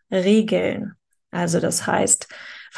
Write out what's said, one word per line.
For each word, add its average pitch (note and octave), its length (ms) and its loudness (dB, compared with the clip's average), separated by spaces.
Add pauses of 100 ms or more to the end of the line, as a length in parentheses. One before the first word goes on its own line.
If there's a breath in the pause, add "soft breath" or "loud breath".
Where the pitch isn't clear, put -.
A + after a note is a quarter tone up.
(100)
Regeln. G3 800 2 (380)
Also F3 300 -2
das - 260 -2
heißt, - 420 0 (500 loud breath)